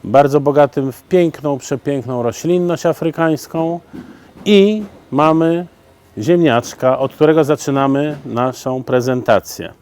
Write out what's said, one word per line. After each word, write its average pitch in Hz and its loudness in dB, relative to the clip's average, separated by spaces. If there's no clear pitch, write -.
bardzo 139 4
bogatym 139 2
w - -16
piękną, 156 -2
przepiękną 127 -6
roślinność 170 -2
afrykańską 165 -2
i 208 4
mamy 160 2
ziemniaczka, 131 0
od 135 -4
którego 156 4
zaczynamy 139 0
naszą 127 -4
prezentację. 120 -2